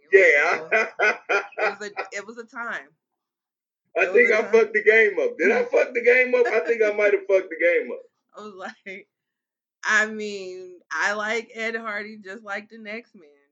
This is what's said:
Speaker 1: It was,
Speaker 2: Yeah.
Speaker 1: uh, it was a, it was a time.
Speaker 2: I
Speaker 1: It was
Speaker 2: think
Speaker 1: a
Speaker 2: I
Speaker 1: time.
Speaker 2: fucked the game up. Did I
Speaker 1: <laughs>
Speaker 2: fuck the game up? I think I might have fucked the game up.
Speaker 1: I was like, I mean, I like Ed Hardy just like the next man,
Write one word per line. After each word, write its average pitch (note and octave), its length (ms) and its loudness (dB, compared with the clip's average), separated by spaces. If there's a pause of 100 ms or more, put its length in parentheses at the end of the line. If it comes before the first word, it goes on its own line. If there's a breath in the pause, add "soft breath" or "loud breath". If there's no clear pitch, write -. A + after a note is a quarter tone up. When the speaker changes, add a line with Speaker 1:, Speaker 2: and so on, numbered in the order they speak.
Speaker 1:
It - 100 -20
was, E3 600 4
Speaker 2:
Yeah. A3 340 0
Speaker 1:
uh, G3+ 360 -2 (160)
it G#3 200 -4
was G#3 100 -12
a, G3 300 -12
it G3 80 -12
was A#3 120 -18
a A3+ 60 -14
time. A3 440 -12 (1080)
Speaker 2:
I E3+ 60 2
Speaker 1:
It F3+ 100 0
was G3 40 4
Speaker 2:
think A#3+ 140 6
Speaker 1:
a G#3+ 80 2
Speaker 2:
I A3+ 40 2
Speaker 1:
time. G3+ 100 -8
Speaker 2:
fucked A3+ 220 4
the G#3 100 -2
game G#3+ 360 4
up. B2 180 -2
Did F#3 140 2
I B3 120 2
Speaker 1:
<laughs> - 80 -10
Speaker 2:
fuck C4 220 2
the A#3+ 80 -4
game B3 320 4
up? B3 120 4
I A3 140 0
think A3+ 220 0
I G#3+ 140 2
might G#3 180 2
have G3 140 -2
fucked F#3+ 220 2
the D#3+ 100 -10
game E3+ 320 0
up. D#3+ 100 -12 (340)
Speaker 1:
I G3 60 -18
was G#3 120 -16
like, F#3+ 540 -16 (760)
I G#3+ 240 0
mean, F#3+ 720 -10 (140)
I F3+ 220 -2
like A3 400 -6
Ed A3+ 200 -6
Hardy G#3+ 480 -10
just G3 220 -16
like G#3 240 -10
the A3 100 -20
next A3 360 -16
man, F3+ 100 -20 (280)